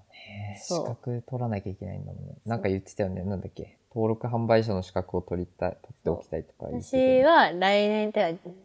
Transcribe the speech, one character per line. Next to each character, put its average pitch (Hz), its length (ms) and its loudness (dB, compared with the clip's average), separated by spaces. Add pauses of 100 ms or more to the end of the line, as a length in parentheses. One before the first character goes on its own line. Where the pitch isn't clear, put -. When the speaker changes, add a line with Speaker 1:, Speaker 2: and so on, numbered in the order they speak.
(120)
Speaker 1:
ね。 104 480 -14
Speaker 2:
そ 170 220 -4
う。 104 40 -4
Speaker 1:
資 - 0 -
格 120 360 -6
取 123 180 -6
ら 120 80 -2
な 104 140 -2
き 104 60 -8
ゃ 92 40 -4
い 95 40 -10
け 98 100 -10
な 95 80 -8
い 95 40 -8
ん 98 60 -10
だ 98 80 -12
も 92 80 -14
ん 95 60 -12
ね。 92 80 -14
Speaker 2:
そ - 120 -20
う。 - 20 -10
Speaker 1:
な 113 80 -2
ん 98 60 -6
か 101 60 0
言 95 120 0
っ - 20 -10
て - 140 -18
た 104 80 0
よ 92 60 0
ね。 92 120 -6
な 98 140 -4
ん 90 40 -6
だ 90 80 -10
っ - 60 -20
け。 - 240 -16 (160)
登 110 160 2
録 113 160 -2
販 117 200 -2
売 113 180 6
者 107 100 0
の 92 80 -2
資 - 100 -12
格 92 240 -2
を 90 60 -2
取 90 200 -4
り 87 40 -6
た - 220 -4
い、 - 120 -8
取 - 180 -20
っ - 40 -20
て - 80 0
お - 80 0
き - 100 -18
た 82 100 -4
い - 60 -8
と - 100 -20
か - 160 -12
言 240 100 -6
っ - 20 -10
て - 80 -16
た 262 60 0
よ 262 100 4
ね。 262 160 6
Speaker 2:
そ - 0 -
う。 - 20 6
私 - 0 -
は 285 280 8
来 202 360 4
年、 214 240 0
て 175 220 2
か、 175 160 -14 (140)